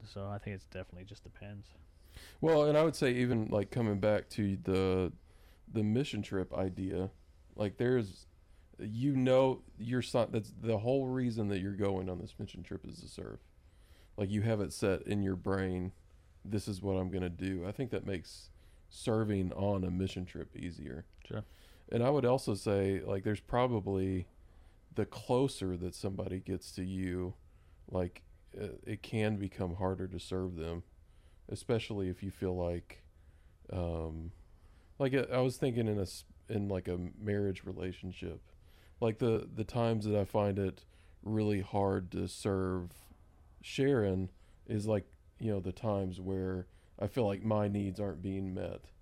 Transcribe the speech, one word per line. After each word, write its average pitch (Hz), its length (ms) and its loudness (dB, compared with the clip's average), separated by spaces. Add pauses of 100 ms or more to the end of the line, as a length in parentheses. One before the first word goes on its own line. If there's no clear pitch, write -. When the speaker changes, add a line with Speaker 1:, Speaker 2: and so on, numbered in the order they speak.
Speaker 1:
So 98 220 -8
I 101 100 -6
think 101 180 -8
it's 95 100 -14
definitely 92 400 -12
just 98 180 -18
depends. 101 420 -14 (760)
Speaker 2:
Well, 156 240 8
and 151 120 6
I 156 60 8
would 165 140 4
say 131 160 4
even, 120 340 2
like, 104 240 2
coming 107 300 2
back 104 300 4
to 98 260 2
the, 92 560 4 (580)
the 110 120 0
mission 110 380 2
trip 95 320 -4
idea, 92 580 -2 (440)
like, 104 220 -2
there's, 120 500 0 (500)
you 120 380 0
know, 131 460 6 (160)
you're 120 240 0
so-, 117 280 2
that's 110 220 -2 (100)
the 110 180 2
whole 131 280 2
reason 120 400 0
that 101 120 0
you're 98 180 -2
going 95 320 0
on 90 100 -4
this - 180 -10
mission 95 240 -10
trip - 240 -10
is - 140 -12
to - 80 -14
serve. - 320 -12 (800)
Like, 101 120 0
you 104 120 2
have 110 180 4
it 90 140 -2
set 95 300 2
in 104 200 0
your 95 140 2
brain, 92 560 0 (500)
"This 101 240 -2
is 95 140 -4
what 98 160 0
I'm 92 120 0
gonna 90 200 -2
do." 90 360 -2
I 98 60 -4
think 123 200 -4
that - 140 -4
makes - 440 -8 (400)
serving 104 640 2
on 98 320 2
a 92 60 0
mission 92 340 0
trip 80 320 -10
easier. 78 480 -8 (200)
Speaker 1:
Sure. - 200 -6 (460)
Speaker 2:
And 117 120 2
I 127 60 4
would 139 160 4
also 123 280 4
say, 98 460 4
like, 98 240 -2
there's 107 160 0
probably, 98 880 2 (640)
the 107 120 0
closer 98 720 0
that 87 180 -6
somebody 95 440 -4
gets 92 340 -6
to 95 100 -6
you, 92 520 -4 (540)
like, 90 340 -2 (360)
uh, 104 140 -8 (120)
it 104 160 -6
can 107 360 0
become 95 380 -4
harder 92 320 -2
to 92 120 -8
serve 92 380 -4
them, 85 260 -4 (640)
especially 104 600 -2
if 92 120 -6
you 95 80 -6
feel 90 260 -2
like, 87 480 -4 (680)
um, 82 600 -4 (680)
like, 135 160 0
uh, 135 180 2
I 127 80 2
was 127 180 2
thinking 117 300 2
in 104 100 2
a 98 60 2
s-, - 220 -8 (240)
in, 104 180 0
like, 95 200 0
a 90 120 0 (180)
marriage 101 460 0
relationship, 90 800 -8 (580)
like, 113 200 0
the, 113 340 4
the 110 100 -4
times 113 420 0
that 104 140 2
I 98 60 2
find 101 340 2
it 95 240 -2 (400)
really 104 380 2
hard 98 500 2
to 90 160 -2
serve 92 640 0 (680)
Sharon 104 680 2 (380)
is, 107 200 0
like, 107 180 2 (340)
you 113 120 -2
know, 101 80 0
the 92 120 -4
times 98 500 -2
where 92 460 -2 (320)
I 104 80 -2
feel 120 180 0
like 98 180 0
my 107 240 2
needs 101 320 0
aren't 92 220 -4
being 95 320 -4
met. 92 280 -6 (200)